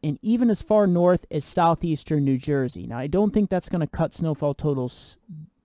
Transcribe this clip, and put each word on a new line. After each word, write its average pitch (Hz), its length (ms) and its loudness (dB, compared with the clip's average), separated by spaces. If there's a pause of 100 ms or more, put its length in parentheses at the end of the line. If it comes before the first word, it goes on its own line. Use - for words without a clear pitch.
and 151 180 -4
even 233 300 2
as 202 100 0
far 208 260 2
north 175 440 4
as 147 140 -4
southeastern 160 800 0
New 135 140 2
Jersey. 131 480 -4
Now, 113 120 -10
I 127 80 -6
don't 196 260 2
think 208 160 2
that's 180 200 -2
gonna 170 180 -2
cut - 260 -2
snowfall 151 420 -2
totals 135 640 -4 (480)